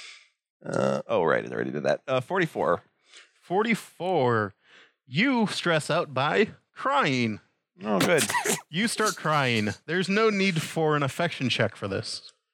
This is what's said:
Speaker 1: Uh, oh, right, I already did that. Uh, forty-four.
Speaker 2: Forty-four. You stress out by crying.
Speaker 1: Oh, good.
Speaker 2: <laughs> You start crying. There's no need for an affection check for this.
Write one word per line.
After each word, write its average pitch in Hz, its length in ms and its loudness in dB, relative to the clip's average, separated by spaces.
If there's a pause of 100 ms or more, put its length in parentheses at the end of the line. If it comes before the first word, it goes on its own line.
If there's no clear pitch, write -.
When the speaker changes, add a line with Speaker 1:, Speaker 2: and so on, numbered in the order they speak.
(640)
Speaker 1:
Uh, 67 420 0
oh, 95 160 2
right, 60 220 2
I 62 80 -10
already 60 180 -4
did 69 120 -6
that. 69 240 0
Uh, 131 140 0
forty-four. 113 600 -2 (600)
Speaker 2:
Forty-four. 165 1120 0 (500)
You 226 420 2
stress - 440 0
out 147 240 -2
by 175 320 2 (260)
crying. 135 680 0 (420)
Speaker 1:
Oh, 208 160 0
good. 170 300 4
Speaker 2:
<laughs> - 40 -4 (380)
You 190 160 0
start 214 300 -2
crying. 127 520 2 (160)
There's 180 240 -2
no 214 220 4
need 190 320 0
for 156 320 0
an 147 80 2
affection 139 460 -2
check 113 260 0
for 107 120 -8
this. - 460 -8 (200)